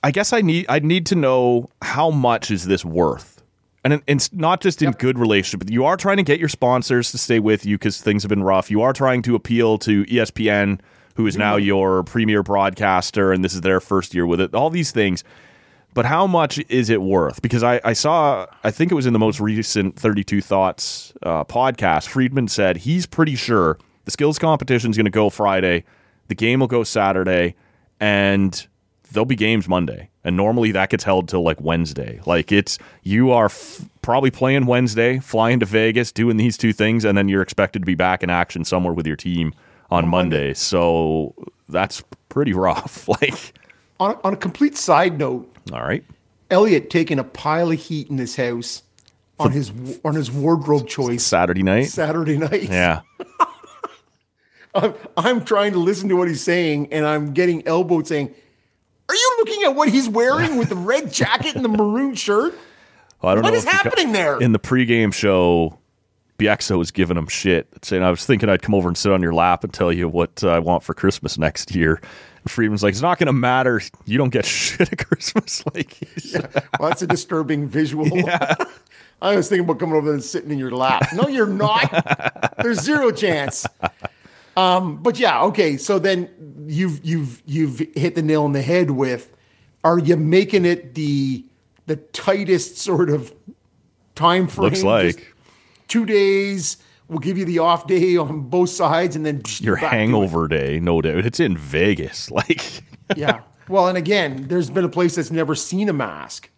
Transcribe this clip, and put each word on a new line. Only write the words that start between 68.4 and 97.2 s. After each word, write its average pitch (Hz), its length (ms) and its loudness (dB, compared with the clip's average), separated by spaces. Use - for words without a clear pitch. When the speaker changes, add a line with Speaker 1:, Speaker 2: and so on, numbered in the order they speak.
Speaker 1:
I'd 92 100 4
come 104 140 0
over 92 120 2
and 87 120 -2
sit 101 140 2
on 92 100 2
your 85 100 0
lap 85 320 2
and - 80 -8
tell 87 180 0
you 87 200 0
what, 82 340 -2
uh, 95 60 4
I 85 80 4
want 85 240 0
for - 100 -8
Christmas - 460 -2
next 78 360 -4
year." 82 240 2
And - 80 -10
Friedman's 107 320 0
like, 101 100 2
"It's 101 80 -4
not 170 180 0
gonna 147 140 2
matter. 127 480 0
You 110 140 -2
don't 135 120 0
get 123 140 0
<laughs> - 0 -
shit - 480 -2
at - 140 -6
Christmas." - 640 -4
<laughs> - 60 -12
Like, - 240 -8
Speaker 2:
Yeah. 160 240 -6
Well, 156 120 0
that's - 100 -6
a 180 60 -4
disturbing 156 600 -4
visual. 147 420 -2
Speaker 1:
Yeah. 175 520 0
Speaker 2:
<laughs> - 640 -14
I 202 140 0
was 175 120 0
thinking 180 160 0
about 160 140 -2
coming 160 180 -2
over 151 160 0
and 139 100 -2
sitting - 280 -8
in 147 80 -4
your 131 140 -6
lap. 127 420 2
No, 233 120 0
you're 262 200 0
not. 208 440 0
Speaker 1:
<laughs> - 60 -6
Speaker 2:
There's 233 200 -2
zero 269 280 2
chance. 151 540 -4
Um, 180 460 2
but 233 160 0
yeah, 156 240 2
okay, 175 340 2
so 196 220 -2
then 180 320 -2
you've, 156 380 -4
you've, 156 400 -4
you've 147 340 -2
hit 151 200 -2
the 165 80 -2
nail 151 220 2
on 143 80 0
the 139 100 -2
head 165 280 2
with, 127 420 -2
are 170 140 4
you 170 180 4
making 180 480 2
it 175 300 -2
the, 139 500 -2
the 156 100 -4
tightest 185 840 -2
sort 175 320 0
of 143 240 -2
time 175 340 2
frame? - 220 -2
Speaker 1:
Looks 117 120 -2
like. 95 340 4
Speaker 2:
Just - 120 -20
two 226 180 0
days, 196 720 0
we'll 160 100 -6
give 165 180 -4